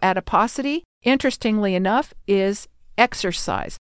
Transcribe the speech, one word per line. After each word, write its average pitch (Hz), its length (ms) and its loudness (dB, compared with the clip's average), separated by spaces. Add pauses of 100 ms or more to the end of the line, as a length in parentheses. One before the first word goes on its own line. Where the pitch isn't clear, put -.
adiposity, 220 800 0 (180)
interestingly 220 720 0
enough, 190 400 0 (140)
is 196 400 0 (300)
exercise. - 840 -2